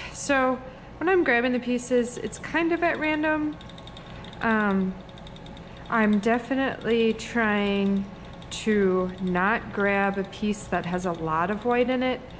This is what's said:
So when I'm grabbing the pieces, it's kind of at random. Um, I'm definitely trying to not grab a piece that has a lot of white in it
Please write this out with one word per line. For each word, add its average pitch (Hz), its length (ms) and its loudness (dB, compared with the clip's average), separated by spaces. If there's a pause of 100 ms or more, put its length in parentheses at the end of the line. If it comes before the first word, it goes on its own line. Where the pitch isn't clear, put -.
(140)
So 254 460 2 (380)
when 320 120 0
I'm 370 140 6
grabbing 247 280 4
the 247 80 2
pieces, 240 580 0
it's - 220 -6
kind 330 320 0
of 339 100 0
at 339 180 2
random. 302 560 0 (840)
Um, 202 540 2 (960)
I'm 214 300 4
definitely 233 920 2
trying 202 920 2 (460)
to 185 600 2 (100)
not 185 520 0
grab 196 460 2
a 190 60 -2
piece 208 400 -4
that 175 200 -2
has 180 220 -2
a 180 40 -2
lot 160 380 -2
of 214 160 -4
white 240 240 2
in 254 140 0
it 247 180 -2 (180)